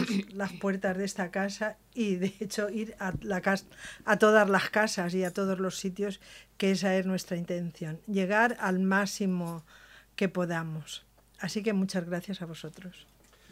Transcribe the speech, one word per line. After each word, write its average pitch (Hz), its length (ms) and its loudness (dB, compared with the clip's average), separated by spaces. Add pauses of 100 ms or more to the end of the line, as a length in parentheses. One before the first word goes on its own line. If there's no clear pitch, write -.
(180)
<clears throat> 196 160 -4
las 196 200 -6
puertas 190 440 -2
de 196 80 -2
esta 190 260 -6
casa 202 460 -4 (160)
y, 208 220 0
de 185 240 0
hecho, 208 300 -2
ir 214 300 -6
a 185 220 -2
la 196 200 -2
cas-, 196 240 0 (400)
a 214 120 4
todas 214 320 8
las 190 200 4
casas 202 460 0
y 185 80 2
a 175 100 -2
todos 190 260 0
los 190 180 -2
sitios, 196 420 -4 (380)
que 196 140 4
esa 190 240 2
es 190 100 2
nuestra 185 320 -2
intención, 170 680 -4
llegar 208 520 2
al 190 200 2
máximo 190 840 0 (500)
que 196 140 2
podamos. 165 760 -4 (340)
Así 196 240 -4
que 214 100 2
muchas 190 320 0
gracias 175 360 -6
a 170 40 -6
vosotros. 165 600 -14 (440)